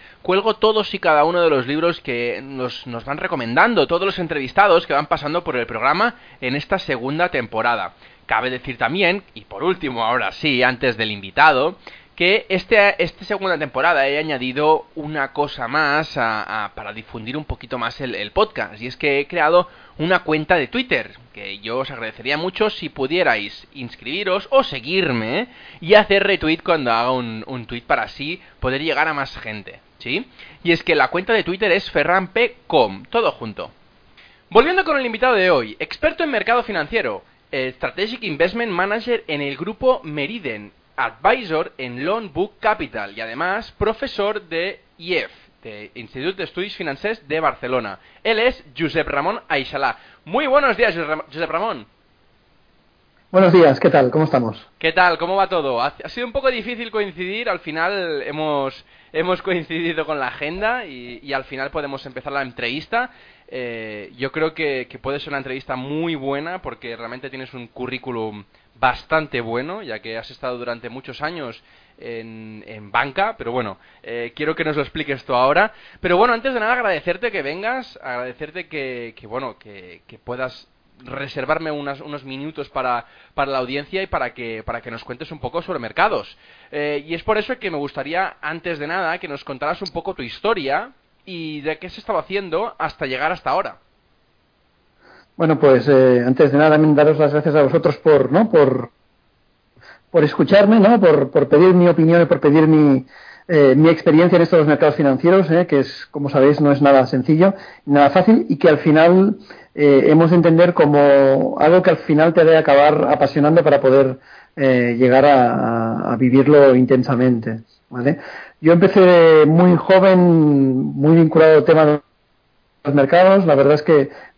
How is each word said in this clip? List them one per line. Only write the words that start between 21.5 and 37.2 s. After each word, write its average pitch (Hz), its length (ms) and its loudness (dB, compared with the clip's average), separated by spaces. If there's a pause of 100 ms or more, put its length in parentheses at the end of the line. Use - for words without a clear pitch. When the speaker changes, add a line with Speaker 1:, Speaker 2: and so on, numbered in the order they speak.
Speaker 1:
yo 110 200 -8
os 131 120 -8
agradecería 117 480 -8
mucho 185 320 -4
si 170 180 -10
pudierais 135 840 -4
inscribiros 180 760 -8
o 180 120 2
seguirme 143 840 -4 (340)
y 170 100 0
hacer 202 340 4
retweet 160 380 -2
cuando 151 260 -2
haga 117 220 0
un, 117 340 -8
un 123 200 -12
tweet 120 160 -14
para 127 220 -2
así 147 360 -12 (200)
poder 131 220 -6
llegar 156 260 -2
a 156 60 -6
más 139 220 -10
gente, 107 440 -16 (180)
¿sí? 160 280 -8 (380)
Y 170 80 0
es 165 100 -2
que 170 120 -2
la 139 140 2
cuenta 190 260 -4
de 196 100 -2
Twitter 190 260 -4
es 190 200 -2
ferrampe 180 680 -2 (100)
com, 104 440 -2
todo 226 220 -2
junto. 98 380 -14 (800)
Volviendo 339 360 2
con 302 140 -2
el 262 60 -4
invitado 233 300 -2
de 185 160 0
hoy, 117 280 -2
experto - 460 -6
en 302 60 -6
mercado 233 320 -2
financiero, 156 600 -6 (300)